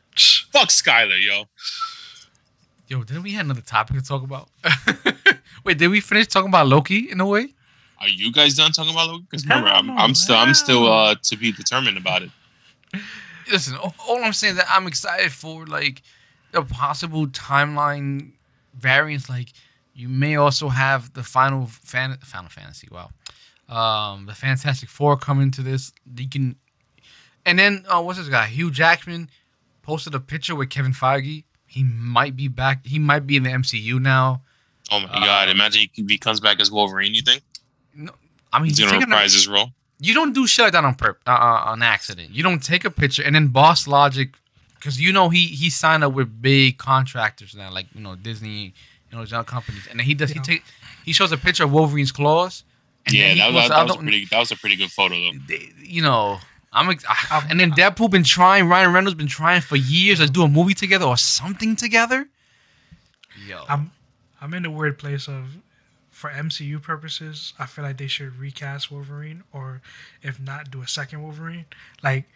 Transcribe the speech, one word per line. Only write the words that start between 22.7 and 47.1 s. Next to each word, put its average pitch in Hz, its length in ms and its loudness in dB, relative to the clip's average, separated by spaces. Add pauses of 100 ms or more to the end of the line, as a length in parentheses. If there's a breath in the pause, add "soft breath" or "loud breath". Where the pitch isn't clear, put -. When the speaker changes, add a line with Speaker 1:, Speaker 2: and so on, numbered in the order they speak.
Speaker 2:
wow. 90 200 -18 (580 loud breath)
Um, 107 580 -2
the 107 80 -16
Fantastic 131 540 -4
Four 143 300 0
coming 139 320 0
to 131 120 -6
this. 131 300 -8 (240)
You 127 120 -10
can, 131 280 -4 (880 soft breath)
and 175 140 4
then, 196 300 2
uh, 180 120 2
what's 180 180 -6
this 165 100 -10
guy? 120 180 2
Hugh 147 240 -4
Jackman 165 580 0 (540)
posted 151 320 -8
a 135 60 -4
picture 139 340 -8
with 135 160 -4
Kevin 131 220 -2
Feige. 139 520 -2 (220)
He 131 160 -6
might 120 520 -2
be 135 140 -6
back. 131 380 -4
He 139 120 -4
might 147 280 0
be 143 100 2
in 135 60 2
the 127 80 -2
M 127 120 -2
C 120 160 -6
U 117 220 -4
now. 131 400 2 (500)
Speaker 1:
Oh 104 100 0
my 95 80 -6
Speaker 2:
Uh, 104 160 -2
Speaker 1:
God! 101 240 4
Imagine 104 460 2
if 104 140 -6
he 110 100 0
comes 110 220 -2
back 104 200 2
as 104 100 0
Wolverine. 101 440 -2
You 113 80 -2
think? 127 200 0 (520)
Speaker 2:
No, 147 180 -18 (400)
I 117 60 2
mean, 160 100 0
Speaker 1:
He's 143 120 0
gonna 104 120 2
Speaker 2:
taking - 200 2
a 110 40 4
Speaker 1:
reprise 101 180 4
his 98 140 2
role. 101 240 -2 (280)
Speaker 2:
You 185 140 0
don't 302 180 0
do 254 140 2
shit - 180 2
like 202 80 4
that 165 120 4
on 131 100 2
purp-, 120 320 -2
uh, 123 40 2
uh, 120 320 4 (100)
on 113 100 -4
accident. 101 480 -2
You 117 140 -6
don't 175 180 0
take 175 220 -2
a 165 60 -4
picture 143 340 -2
and 143 100 2
then 151 140 4
Boss 143 400 6
Logic, 139 420 2 (500)
'cause 135 200 -6
you 175 120 2
know 190 160 4
he, 175 200 2
he 156 220 -2
signed 156 340 2
up 143 80 2
with 113 280 -2
big 135 380 4
contractors 123 800 -2